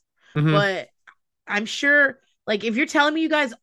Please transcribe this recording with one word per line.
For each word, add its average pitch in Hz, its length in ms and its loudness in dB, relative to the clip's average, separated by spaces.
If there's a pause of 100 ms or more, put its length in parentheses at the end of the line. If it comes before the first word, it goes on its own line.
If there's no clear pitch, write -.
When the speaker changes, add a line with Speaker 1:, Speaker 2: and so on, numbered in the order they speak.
(360)
Speaker 1:
Mm-hmm. 151 160 2
Speaker 2:
but 190 380 0 (580)
I'm 208 180 -4
sure, 285 540 2 (260)
like, 208 180 -4
if 220 120 -4
you're 294 100 0
telling 302 300 2
me 320 60 -2
you 320 80 -2
guys 294 340 -2